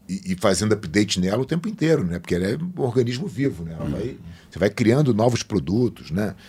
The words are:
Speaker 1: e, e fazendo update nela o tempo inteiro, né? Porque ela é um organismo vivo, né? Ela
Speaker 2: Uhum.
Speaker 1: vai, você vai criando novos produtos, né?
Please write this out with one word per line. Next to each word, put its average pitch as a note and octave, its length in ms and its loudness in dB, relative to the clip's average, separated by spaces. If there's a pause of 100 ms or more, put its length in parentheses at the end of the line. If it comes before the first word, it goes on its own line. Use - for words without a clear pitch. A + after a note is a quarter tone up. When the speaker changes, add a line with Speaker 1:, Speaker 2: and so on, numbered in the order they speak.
Speaker 1:
e, F#2 240 -6
e F2+ 80 -4
fazendo G#2+ 320 2
update G2+ 480 0
nela G2 220 0
o C3 40 -2
tempo E3+ 220 -2
inteiro, D#3 380 2
né? E2+ 140 -4
Porque F2 160 -2
ela F2+ 100 0
é A2 100 0
um F3 220 -6
organismo B2+ 500 0
vivo, G2 380 -4
né? E2 80 -10
Ela D#2+ 100 -10
Speaker 2:
Uhum. D2 80 -4
Speaker 1:
vai, G#2 260 -6 (320)
você - 100 -8
vai G2+ 100 4
criando B2+ 440 4
novos A#2 300 2
produtos, G2 640 -2
né? F#2+ 260 -4 (140)